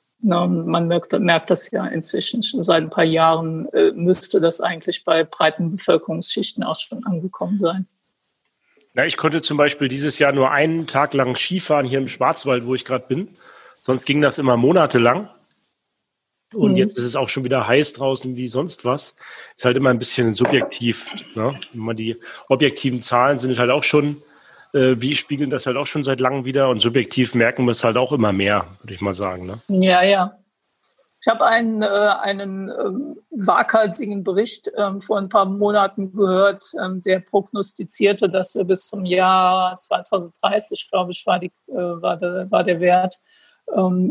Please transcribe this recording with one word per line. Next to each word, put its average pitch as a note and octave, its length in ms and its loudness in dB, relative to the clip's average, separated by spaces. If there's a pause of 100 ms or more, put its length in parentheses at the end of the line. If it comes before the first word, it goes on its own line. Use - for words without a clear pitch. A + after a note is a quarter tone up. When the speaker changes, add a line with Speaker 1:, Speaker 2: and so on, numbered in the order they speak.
(200)
Speaker 1:
Na, F3+ 280 2
man E3+ 400 0
merkt, E3+ 240 -2
merkt E3+ 380 2
das E3 200 -2
ja F#3+ 160 -4
inzwischen - 560 -6
schon G#3+ 220 -4
seit E3 180 2
ein D#3+ 80 -8
paar F3 140 0
Jahren, D#3+ 680 0
äh, E3 200 4
müsste F3+ 480 0
das E3 200 0
eigentlich F3 440 -6
bei E3 180 2
breiten D#3+ 540 -2
Bevölkerungsschichten - 880 -2
auch D#3+ 120 -4
schon - 300 -12
angekommen F#3 540 -4
sein. F#3 260 0 (1080)
Speaker 2:
Na, B2+ 120 0
ich D#3+ 100 -4
konnte D#3+ 240 0
zum D3+ 160 -2
Beispiel C#3+ 320 2
dieses C#3 300 -4
Jahr C#3+ 140 4
nur C3+ 180 4
einen D#3+ 360 0
Tag - 280 0
lang B2+ 220 0
Skifahren D3+ 500 -2
hier C3 120 -2
im C3 100 -4
Schwarzwald, B2+ 580 -2
wo B2+ 80 -2
ich B2+ 100 -4
grad B2+ 240 -6
bin. E3 200 -2 (520)
Sonst B2+ 240 -2
ging C#3 160 2
das C#3+ 180 2
immer C3 180 4
monatelang. C#3 720 4 (1200)
Und G#3+ 200 0
Speaker 1:
Mhm. F#3 40 2
Speaker 2:
jetzt G3 220 0
ist A#2+ 60 -2
es A#2+ 100 -6
auch C3+ 140 -2
schon C3+ 160 -6
wieder B2 240 -2
heiß C#3+ 240 2
draußen C3 440 -4
wie B2+ 120 -6
sonst C#3+ 360 -6
was. B2+ 300 -4 (420)
Ist - 80 -6
halt B2 120 4
immer C3 140 4
ein A#2 100 2
bisschen A2+ 340 0
subjektiv, A#2+ 800 -2 (220)
ne? A#2+ 220 -4 (140)
Immer A2+ 220 -6
die A2+ 220 -6 (320)
objektiven C3 520 0
Zahlen B2+ 380 2
sind B2+ 180 -2
halt A#2+ 140 2
auch C#3+ 140 0
schon, D3 320 2 (580)
äh, C3 240 4
wie C3 160 -2
spiegeln C#3+ 360 -4
das C#3 160 -4
halt B2+ 100 -2
auch C#3+ 100 -4
schon D3+ 160 -4
seit C3+ 160 -2
langem C3 260 0
wieder. C3+ 240 2
Und A#2 120 2
subjektiv A#2+ 560 2
merken B2 300 2
wir A#2+ 40 4
es A2+ 140 -2
halt A2+ 120 2
auch B2 160 2
immer A2 200 2
mehr, G2 340 2 (160)
würde G2 120 -14
ich F2+ 60 -12
mal G2 140 -2
sagen, F#2 320 -6
ne? G#2 220 -10
Speaker 1:
Ja, F#3 340 4
ja. G3 340 2 (840)
Ich - 60 -4
habe A3+ 180 4
einen, A3 360 2
äh, G#3+ 40 0
einen, G3 840 0
ähm, C4+ 460 -6 (140)
waghalsigen G#3 920 0
Bericht, G3+ 520 -4
ähm, G3 260 -2
vor G#3+ 160 -2
ein G3 100 -6
paar G3 160 4
Monaten G3 720 0
gehört, G3 480 2 (180)
ähm, F#3 200 -6
der F#3 180 2
prognostizierte, G3+ 1080 -2
dass F#3 280 -2
wir G3 80 0
bis F#3 240 -2
zum G3+ 160 -8
Jahr F#3 720 2
zweitausenddreißig, F#3+ 1120 -4
glaub F#3 200 0
ich, - 160 -12
war F#3 120 2
die, F3+ 140 -8 (160)
äh, C#4 60 -12
war F3 420 -4
der, F3+ 340 -6
war F#3 140 2
der E3+ 160 0
Wert, F3+ 400 2 (560)
ähm, F#3 340 2